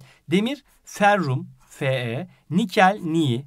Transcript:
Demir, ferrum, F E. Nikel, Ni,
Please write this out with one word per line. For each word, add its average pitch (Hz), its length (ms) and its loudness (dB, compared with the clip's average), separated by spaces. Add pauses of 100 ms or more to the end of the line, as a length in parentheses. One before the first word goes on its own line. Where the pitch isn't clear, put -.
(300)
Demir, 226 340 -2 (200)
ferrum, 185 640 0 (200)
F - 180 -6
E. 131 420 -4 (220)
Nikel, 196 520 2
Ni, 151 440 -2